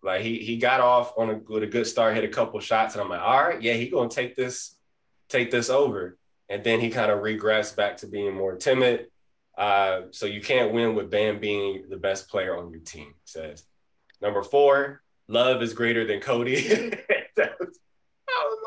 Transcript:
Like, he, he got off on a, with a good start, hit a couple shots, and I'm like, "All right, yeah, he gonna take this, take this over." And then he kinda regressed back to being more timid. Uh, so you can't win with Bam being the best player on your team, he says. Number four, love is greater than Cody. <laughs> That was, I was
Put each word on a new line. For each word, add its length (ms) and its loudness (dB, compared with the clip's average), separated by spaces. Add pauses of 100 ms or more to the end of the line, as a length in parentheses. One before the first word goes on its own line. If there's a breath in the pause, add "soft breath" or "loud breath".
Like, 180 0
he, 160 -4
he 200 -6
got 220 2
off 380 4
on 140 0
a, 40 -2 (160)
with 120 -2
a 40 -4
good 200 0
start, 280 2
hit 80 0
a 60 -2
couple 300 -2
shots, 340 0
and 80 -6
I'm 80 -6
like, 120 -6
"All 200 4
right, 200 0
yeah, 120 0
he 160 -2
gonna 200 0
take 260 -6
this, 400 -6 (520)
take 240 0
this 180 0
over." 480 2 (300)
And 160 -6
then 160 2
he 100 0
kinda 260 2
regressed 600 0
back 220 -2
to 100 -16
being 260 -4
more 220 -4
timid. 520 2 (500)
Uh, 540 2
so 140 -8
you 160 -6
can't 320 2
win 220 2
with 160 -4
Bam 280 0
being 500 -4
the 80 -10
best 320 -4
player 280 -2
on 140 -12
your 100 -18
team, 260 -16
he 180 -20
says. 400 -14 (560)
Number 200 0
four, 640 4 (240)
love 340 2
is 120 -4
greater 340 0
than 140 -2
Cody. 760 0
<laughs> 40 -16 (320)
That 220 0
was, 220 -10 (480)
I 220 -2
was 180 -6